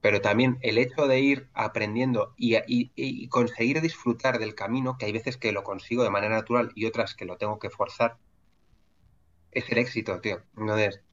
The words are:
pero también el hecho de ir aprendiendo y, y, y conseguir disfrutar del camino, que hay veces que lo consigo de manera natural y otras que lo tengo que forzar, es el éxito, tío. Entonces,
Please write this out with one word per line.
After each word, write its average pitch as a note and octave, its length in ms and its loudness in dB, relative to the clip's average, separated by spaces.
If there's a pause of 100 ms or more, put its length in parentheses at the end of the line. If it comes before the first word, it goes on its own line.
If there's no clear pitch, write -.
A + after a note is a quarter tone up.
pero G#2 200 4
también B2 400 4
el A2 160 2
hecho C3+ 300 2
de C3 120 4
ir C3+ 340 0
aprendiendo A2 840 0
y, A2+ 180 2
y, A#2+ 400 0
y B2+ 340 -6
conseguir B2 520 2
disfrutar B2+ 560 0
del A2 160 -4
camino, B2+ 440 -4
que G#2+ 100 -6
hay G#2+ 40 -2
veces A2+ 260 -4
que A2 140 -2
lo G2 120 -2
consigo A#2 400 -2
de G#2 80 2
manera G#2 240 0
natural A#2 400 0
y G#2+ 100 -4
otras A2 300 -2
que G2+ 100 -12
lo F2+ 120 -10
tengo G#2+ 200 -4
que G#2 140 -10
forzar, - 480 -2 (1300)
es A#2+ 200 -4
el A2+ 80 4
éxito, A2+ 420 -4
tío. G2 220 -6 (140)
Entonces, G#2+ 440 0 (120)